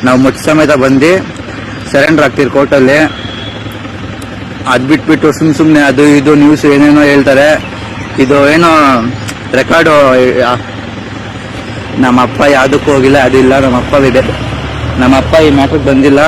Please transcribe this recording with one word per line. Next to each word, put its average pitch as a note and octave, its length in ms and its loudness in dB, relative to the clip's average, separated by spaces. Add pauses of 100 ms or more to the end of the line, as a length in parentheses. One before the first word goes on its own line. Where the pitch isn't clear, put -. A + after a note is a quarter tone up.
ನಾವು B2+ 140 2
ಮುಚ್ಚ B2+ 220 0
ಸಮೇತ D#3 300 0
ಬಂದು C#3 480 2 (720)
ಸರೆಂಡರ್ D3 320 2
ಆಗ್ತೀರಿ B2+ 260 -2
ಕೋರ್ಟಲ್ಲಿ. C#3 800 0 (1400)
ಅದ್ B2+ 220 -2
ಬಿಟ್ಬಿಟ್ಟು D3+ 440 0
ಸುಮ್ D#3+ 220 0
ಸುಮ್ನೆ D#3 260 2
ಅದು C#3 220 2
ಇದು D3 320 4
ನ್ಯೂಸ್ D3 300 4
ಏನೇನೋ D3 380 4
ಹೇಳ್ತಾರೆ. C#3+ 600 2 (600)
ಇದು C#3 260 2
ಏನೋ D#3 520 2 (520)
ರೆಕಾರ್ಡು, D#3+ 380 0 (2000)
ನಮ್ಮ B2+ 200 0
ಅಪ್ಪ A#2+ 200 -2
ಯಾವ್ದಕ್ಕೂ C#3 520 0
ಹೋಗಿಲ್ಲ, C3+ 260 2
ಅದಿಲ್ಲ. C3 400 2
ನಮ್ಮ C3 180 0
ಅಪ್ಪ A#2+ 180 -4
ಇದೆ, C3 280 2 (760)
ನಮ್ಮ B2+ 160 2
ಅಪ್ಪ D#3+ 240 2
ಈ D#3 100 4
ಮ್ಯಾಟ್ರಿಗೆ C#3 340 0
ಬಂದಿಲ್ಲ. C#3 440 2